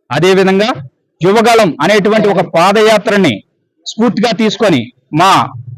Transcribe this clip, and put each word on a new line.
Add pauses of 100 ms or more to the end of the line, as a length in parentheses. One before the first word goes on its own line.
(120)
అదేవిధంగా (540)
యువగళం
అనేటువంటి
ఒక (140)
పాదయాత్రని (440)
స్ఫూర్తిగా
తీసుకొని (220)
మా (460)